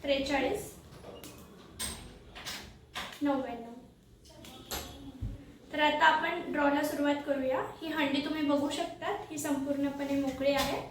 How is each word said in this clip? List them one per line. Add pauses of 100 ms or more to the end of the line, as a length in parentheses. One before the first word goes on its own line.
त्रेचाळीस, (2500)
नव्याण्णव. (2000)
तर
आता
आपण
ड्रॉला
सुरुवात
करूया. (220)
ही
हंडी
तुम्ही
बघू
शकता, (180)
ही
संपूर्णपणे
मोकळी
आहे.